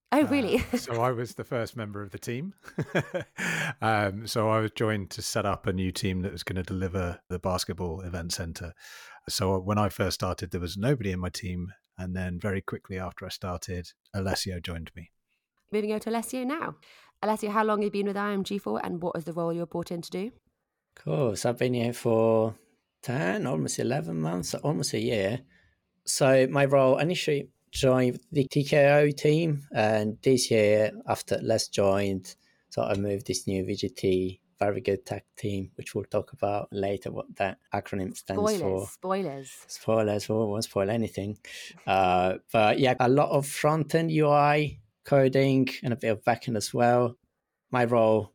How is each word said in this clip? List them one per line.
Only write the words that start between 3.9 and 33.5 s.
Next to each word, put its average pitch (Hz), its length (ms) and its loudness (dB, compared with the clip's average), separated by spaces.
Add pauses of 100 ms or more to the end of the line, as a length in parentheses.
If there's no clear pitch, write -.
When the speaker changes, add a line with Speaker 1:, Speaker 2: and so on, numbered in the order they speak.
Speaker 2:
so 110 220 0
I 110 120 2
was 110 100 -2
joined 107 400 -2
to - 100 -12
set 104 240 -4
up 98 220 -2
a 98 60 0
new 92 180 0
team 92 320 -2
that 95 100 -4
was 87 120 -12
gonna 92 180 -4
deliver 90 640 -4
the 90 120 -8
Basketball 90 600 -4
Event 87 320 -8
Centre. 82 400 -8 (560)
So 95 300 0
when 95 180 0
I 104 120 2
first 92 260 -2
started, 90 380 -6
there 87 80 -4
was 87 180 -6
nobody 117 320 0
in 92 80 -4
my 90 100 -4
team. 90 440 -8 (260)
And 92 180 -6
then 92 220 -4
very 98 240 -4
quickly - 360 -10
after 92 280 -10
I - 20 -10
started, 90 640 -8 (220)
Alessio 95 460 -4
joined 82 340 -10
me. 85 160 -18 (600)
Speaker 1:
Moving 208 180 -2
over 214 100 -4
to 220 100 -8
Alessio 233 340 -4
now. 285 320 -6 (460)
Alessio, 214 280 -2
how 214 140 2
long 214 140 2
have 208 80 0
you 208 40 0
been 202 160 -2
with 202 100 -2
I 208 160 -2
M 196 120 -2
G 202 140 -4
for, 214 240 -4
and 175 200 -6
what 175 140 -4
is 165 80 -6
the 170 80 -8
role 170 200 -2
you're 170 140 -4
brought 170 240 -6
in 170 120 -6
to - 80 -14
do? 185 200 -6 (640)
Speaker 3:
Cool. 147 420 -2
So 120 140 0
I've 120 80 -4
been 123 160 2
here 120 180 0
for 113 600 4 (480)
ten, 170 440 -2
almost 135 320 -2
eleven 160 420 -2
months, 165 300 -4
so - 80 -6
almost 151 360 -2
a 113 60 0
year. 110 400 0 (640)
So 135 440 4
my 143 160 4
role, 135 340 6
initially 151 520 0 (220)
joined 127 460 4 (140)
the 147 120 4
T 143 200 0
K 143 260 6 (120)
O 147 80 6
team, 151 640 2
and 107 480 2
this 131 280 4
year, 107 420 6 (140)
after - 360 -2
Les 110 260 0
joined, 98 640 0 (360)
so - 120 -4
I 110 120 0
moved 98 320 -4
this - 200 -4
new 95 180 -2